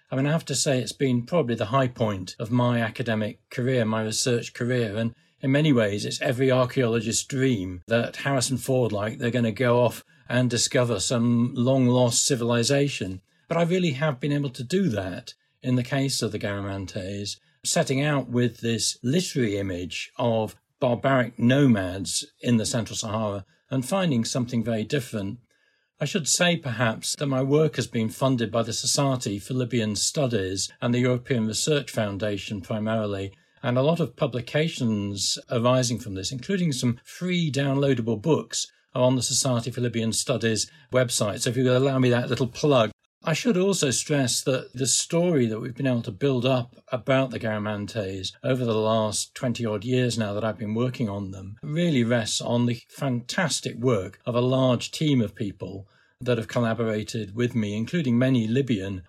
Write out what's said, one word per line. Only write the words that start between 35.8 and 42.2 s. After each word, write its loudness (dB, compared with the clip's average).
from -10
this, -6
including -2
some -2
free -2
downloadable 2
books, 0
are 2
on 6
the 0
Society 0
for -6
Libyan 0
Studies 0
website. 0
So 0
if -2
you 2
will 6
allow 2
me 6
that 2